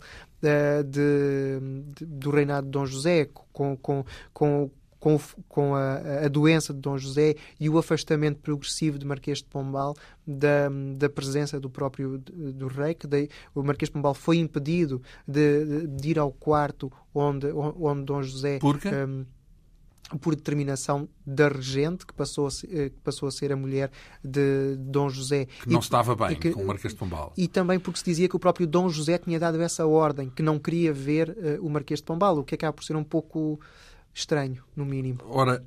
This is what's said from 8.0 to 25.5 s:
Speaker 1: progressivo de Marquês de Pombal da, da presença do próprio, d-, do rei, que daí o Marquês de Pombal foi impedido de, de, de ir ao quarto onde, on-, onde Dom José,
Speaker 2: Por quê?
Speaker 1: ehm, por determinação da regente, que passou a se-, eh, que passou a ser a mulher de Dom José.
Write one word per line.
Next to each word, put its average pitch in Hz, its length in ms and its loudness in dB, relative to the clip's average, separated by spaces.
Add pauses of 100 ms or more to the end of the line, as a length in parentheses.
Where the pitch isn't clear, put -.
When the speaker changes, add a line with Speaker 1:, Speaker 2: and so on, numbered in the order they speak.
Speaker 1:
progressivo 147 580 -4
de 139 80 -8
Marquês 143 340 -6
de - 60 -14
Pombal 139 500 -4 (300)
da, 143 440 4 (260)
da 143 140 2
presença 143 500 -4
do 135 100 -8
próprio, 135 500 -4
d-, 139 340 -10
do 135 140 -8
rei, 143 260 -2
que 160 120 -16
daí 143 220 0 (260)
o 143 100 -4
Marquês 143 260 0
de - 40 -18
Pombal 143 200 2
foi 165 240 2
impedido 151 640 0 (260)
de, 147 380 4
de, 151 220 -2
de 139 240 -4
ir 156 80 2
ao 143 120 2
quarto 147 580 0 (240)
onde, 143 340 0
on-, 151 320 -2
onde 143 260 0
Dom 139 180 -2
José, 135 360 -4
Speaker 2:
Por 143 200 2
quê? - 100 -6
Speaker 1:
ehm, 135 360 -4 (960)
por 160 140 0
determinação 143 720 -2 (160)
da 139 240 4
regente, 135 560 -2
que - 80 -18
passou 143 340 -2
a 135 40 -4
se-, - 200 -10
eh, 143 180 -2
que - 140 -20
passou 143 240 -4
a 135 40 -4
ser 139 200 -4
a 139 40 0
mulher 135 340 -2 (340)
de 139 540 2
Dom 135 320 0
José. 131 380 -2 (160)